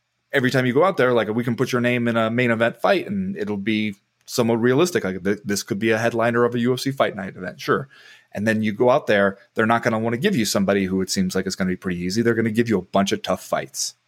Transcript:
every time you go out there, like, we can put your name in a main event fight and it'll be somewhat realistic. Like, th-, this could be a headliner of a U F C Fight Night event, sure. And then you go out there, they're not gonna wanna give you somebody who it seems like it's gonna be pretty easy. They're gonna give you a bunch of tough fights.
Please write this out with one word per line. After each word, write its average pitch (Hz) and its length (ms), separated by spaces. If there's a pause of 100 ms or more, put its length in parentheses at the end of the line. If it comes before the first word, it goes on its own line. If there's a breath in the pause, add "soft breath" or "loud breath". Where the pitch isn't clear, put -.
(320)
every 131 180
time 127 160
you 120 80
go 147 80
out 190 140
there, 127 160
like, 107 160
we 117 160
can 120 100
put 123 160
your 123 100
name 120 280
in 117 80
a 113 160
main 120 180
event 117 300
fight - 260
and 190 300
it'll 104 200
be 107 380 (320)
somewhat 117 300
realistic. 127 480
Like, 92 180
th-, 98 220
this 101 180
could 104 160
be 110 120
a 110 80
headliner 117 460
of 120 120
a - 20
U 120 140
F 127 80
C 139 100
Fight 113 240
Night 95 220
event, 90 240
sure. 135 280 (440 loud breath)
And 101 120
then 110 160
you 107 120
go 123 180
out 135 160
there, 101 320 (160 soft breath)
they're 113 120
not 117 180
gonna 113 160
wanna 117 160
give 190 180
you 113 100
somebody 98 420
who 95 140
it 92 100
seems 92 260
like 95 100
it's 92 80
gonna 92 160
be 90 60
pretty 87 240
easy. 92 220
They're 113 120
gonna 113 160
give 117 180
you 104 100
a 87 40
bunch 98 300
of 104 100
tough 92 220
fights. - 500 (140)